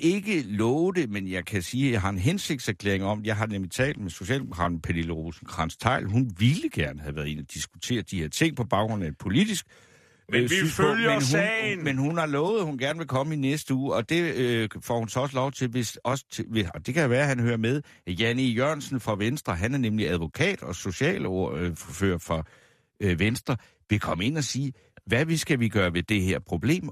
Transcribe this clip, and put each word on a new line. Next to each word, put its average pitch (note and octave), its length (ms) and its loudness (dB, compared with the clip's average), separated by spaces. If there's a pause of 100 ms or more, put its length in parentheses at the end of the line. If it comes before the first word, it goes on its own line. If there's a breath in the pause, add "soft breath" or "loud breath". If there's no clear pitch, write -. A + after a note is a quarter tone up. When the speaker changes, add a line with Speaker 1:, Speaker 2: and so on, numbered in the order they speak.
Speaker 1:
ikke F#3 420 2
love A#2+ 500 2
det, D#3+ 180 0
men F#2+ 180 -4
jeg F#2 160 -4
kan G2 180 -2
sige, C3 240 0
at B2+ 60 4
jeg A2 80 2
har F#2+ 100 2
en G2+ 80 -2
hensigtserklæring G#2 840 0
om, G#2 200 -2
jeg G#2+ 120 0
har A2 100 0
nemlig G2 240 -4
talt C3 300 0
med F#2 100 -6
Socialdemokraten F2 680 -2
Pernille E2 320 -2
Rosenkrantz-Theil. E2 920 -2
Hun A#2+ 320 2
ville E3 340 4
gerne C#2+ 280 -4
have D2+ 160 -8
været D2+ 120 -4
inde D2+ 120 -6
og - 140 -12
diskutere - 480 -6
de F#2 180 -4
her D#2 80 -4
ting D#3+ 280 0
på A#2+ 80 -2
baggrund G#2 400 0
af D#2 40 -2
et D2+ 100 -8
politisk, E3+ 480 2 (640 soft breath)
Speaker 2:
Men - 80 0
Speaker 1:
øh, B2 60 4
Speaker 2:
vi A#2+ 60 2
Speaker 1:
synspunkt, D#3+ 420 4
Speaker 2:
følger - 180 2
Speaker 1:
men - 60 4
hun, - 80 2
Speaker 2:
sagen. F#3 600 0
Speaker 1:
men C3+ 140 0
hun D3+ 200 2
har D#3+ 80 2
lovet, D#3 340 2
at F#3 60 0
hun C#3+ 120 -4
gerne C#3+ 200 0
vil D#3+ 100 -6
komme C#3 260 0
i - 20 -2
næste C#3 380 0
uge, C3 200 0
og A2 140 2
det, E3+ 260 2
øh, A#2 340 2 (140)
får A#2 160 0
hun A2+ 100 -2
så B2+ 120 -2
også C#3 160 -2
lov C3+ 160 0
til, C3 160 -2
hvis, A#2 360 -4
også C3 280 -2
til, - 160 -6
hvis, A2 260 2
og - 120 -10
det B2+ 80 -2
kan D3 160 4
være, B2+ 120 4
at D3 60 2
han B2+ 120 0
hører A#2 160 2
med. A#2+ 260 2 (240 loud breath)
Jan A2+ 320 0
E. C3 40 2
Jørgensen C3 580 0
fra G#2+ 160 -2
Venstre, G#2+ 400 0
han A2+ 180 0
er C#3 40 2
nemlig G#2+ 300 2
advokat F2+ 540 0
og E2+ 120 -6
socialordfører F2+ 1400 -2
for, D#2+ 280 -2 (540 soft breath)
øh, F2+ 180 2
Venstre, A#2 380 0 (340 loud breath)
vil G2+ 100 2
komme E2+ 240 -2
ind D3+ 140 0
og C#3 60 0
sige, C3 280 -2 (340 loud breath)
hvad B2 180 2
vi D#3+ 120 0
skal C#3+ 240 0
vi A2+ 80 2
gøre F#2+ 260 2
ved E2+ 80 0
det G#2 200 0
her F2+ 160 0
problem, D3 540 0